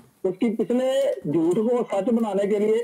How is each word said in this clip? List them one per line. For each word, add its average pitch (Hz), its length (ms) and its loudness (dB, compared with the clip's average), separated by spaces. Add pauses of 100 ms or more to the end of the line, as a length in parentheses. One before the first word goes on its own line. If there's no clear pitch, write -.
(260)
उसकी 190 320 0
पिछले 240 320 0 (380)
झूठ 160 320 2
को 240 260 0
सच 196 260 -2
बनाने 208 360 0
के 208 120 0
लिए 220 240 2